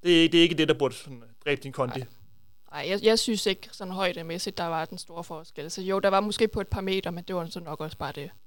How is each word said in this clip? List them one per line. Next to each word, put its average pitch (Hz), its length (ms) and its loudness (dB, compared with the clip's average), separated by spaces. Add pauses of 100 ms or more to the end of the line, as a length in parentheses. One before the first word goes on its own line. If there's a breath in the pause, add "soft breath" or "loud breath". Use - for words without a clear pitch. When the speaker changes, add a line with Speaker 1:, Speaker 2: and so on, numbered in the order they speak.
Speaker 1:
Det, 165 280 6
det 170 60 6
er 165 40 10
ikke 170 140 6
det, 156 120 4
der 156 60 6
burde 131 220 2
sådan 123 280 -16 (220)
dræbe 143 160 0
din 135 100 -10
kondi. 131 280 -4
Speaker 2:
Nej. 123 80 -8 (640)
Nej, 147 180 -8
jeg, 196 140 -2
jeg 220 160 6
synes 220 260 0
ikke 190 260 -2
sådan 185 220 -10
højdemæssigt, 180 640 -4
der 175 80 -4
var 165 200 -2
den 180 120 -14
store 170 260 -12
forskel. 160 480 -12
Så 196 100 -8
jo, 190 180 0
der 196 100 4
var 196 100 6
måske 214 280 2
på 208 140 -2
et 196 60 -4
par 196 140 -2
meter, 190 300 -2
men 175 120 -8
det 185 120 -8
var 170 100 -2
så 160 140 -10
nok 156 220 -8
også 156 160 -8
bare 143 140 -6
det. 147 180 -10 (160)